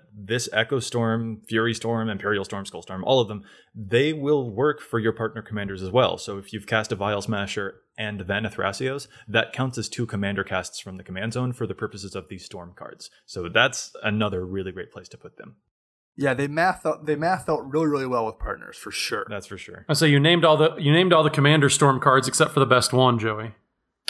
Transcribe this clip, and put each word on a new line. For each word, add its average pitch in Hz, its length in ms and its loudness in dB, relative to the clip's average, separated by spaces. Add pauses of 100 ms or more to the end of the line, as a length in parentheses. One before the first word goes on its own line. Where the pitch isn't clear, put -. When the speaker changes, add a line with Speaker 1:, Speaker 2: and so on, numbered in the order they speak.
(140)
Speaker 1:
this 104 400 -4
Echo 113 260 0
Storm, 113 680 -4
Fury 113 240 0
Storm, 113 340 -4
Imperial 98 380 -4
Storm, 98 200 -10
Skull 82 160 -14
Storm, 92 220 -10
all 131 160 4
of 113 80 2
them, 101 160 -12 (320)
they 117 380 0
will 143 360 0
work 139 300 0
for - 180 -4
your 110 140 2
partner 110 300 -6
commanders 98 420 -8
as 92 80 -6
well. 95 260 4
So 101 200 -10
if 98 160 -14
you've 104 140 -10
cast 110 260 0
a - 20 0
Vial 101 260 -2
Smasher 101 600 -4 (160)
and 104 240 -8
then 101 240 -2
a 101 40 -6
Thrasios, 131 580 -4 (200)
that 110 240 0
counts 127 260 -4
as 113 120 -4
two 120 160 -4
commander 98 400 -4
casts - 340 -6
from 95 160 -14
the 92 80 -16
command 98 300 -8
zone 127 180 -2
for 120 160 -6
the 95 80 -10
purposes 101 400 -10
of 95 140 -10
these 92 160 -16
Storm 90 320 -16
cards. - 320 -18 (160)
So 87 240 -10
that's 120 520 0
another 104 440 -2
really 92 260 -6
great 90 220 -14
place 92 160 -18
to - 80 -18
put - 180 -20
them. - 220 -20 (580)
Speaker 2:
Yeah, 135 180 0
they 139 140 -2
math 170 380 -2
out, 156 200 -4
they 151 100 0
math 170 340 -2
out 135 200 -2
really, 156 180 2
really 139 180 0
well 123 200 0
with 107 120 -6
partners, - 400 -8
for - 140 -12
sure. - 380 -4
Speaker 1:
That's 101 180 -10
for 98 100 -12
sure. - 360 -18
Speaker 3:
So 160 120 4
you 143 140 6
named 165 260 6
all 156 120 8
the, 156 180 4
you 147 180 4
named 180 180 6
all 160 120 8
the 151 80 2
Commander 147 380 6
Storm 135 300 4
cards 131 280 4
except 147 240 2
for - 80 2
the 135 80 6
best 123 260 4
one, 123 240 6
Joey. 107 380 -4 (540)